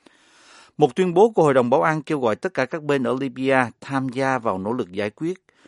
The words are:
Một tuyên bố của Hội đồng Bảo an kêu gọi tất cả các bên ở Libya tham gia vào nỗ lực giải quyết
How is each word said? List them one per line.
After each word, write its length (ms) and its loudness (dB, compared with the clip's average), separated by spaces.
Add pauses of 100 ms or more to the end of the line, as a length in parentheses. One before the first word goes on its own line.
(800)
Một 180 4
tuyên 180 0
bố 160 6
của 120 2
Hội 120 4
đồng 160 4
Bảo 120 2
an 200 0
kêu 180 -4
gọi 160 2
tất 180 -6
cả 120 -2
các 160 -8
bên 220 0
ở 160 0
Libya 500 0 (100)
tham 280 -6
gia 300 -2
vào 200 -4
nỗ 140 -4
lực 200 -6
giải 180 -4
quyết 340 -10 (240)